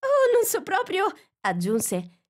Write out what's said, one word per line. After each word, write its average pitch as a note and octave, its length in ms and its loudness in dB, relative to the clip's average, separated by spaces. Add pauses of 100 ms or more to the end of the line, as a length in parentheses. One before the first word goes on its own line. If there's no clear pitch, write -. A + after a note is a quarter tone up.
Oh, C5+ 320 4
non A#4+ 120 4
so - 180 -2
proprio, F#4+ 420 -2 (360)
aggiunse F#3 880 -4